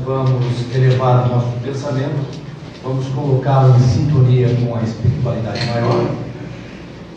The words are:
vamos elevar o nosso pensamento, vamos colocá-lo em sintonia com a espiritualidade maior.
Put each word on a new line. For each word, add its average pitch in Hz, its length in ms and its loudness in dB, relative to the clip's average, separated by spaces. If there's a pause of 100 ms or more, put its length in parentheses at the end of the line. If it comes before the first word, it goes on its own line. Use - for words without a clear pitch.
vamos 127 720 -2
elevar 127 520 4
o 117 80 0
nosso 120 160 0 (120)
pensamento, 135 800 -4 (420)
vamos 131 260 -4
colocá-lo 131 680 4
em 123 40 6
sintonia 127 760 4
com 120 180 0
a 110 80 -2
espiritualidade 110 840 -2
maior. 117 480 0 (1040)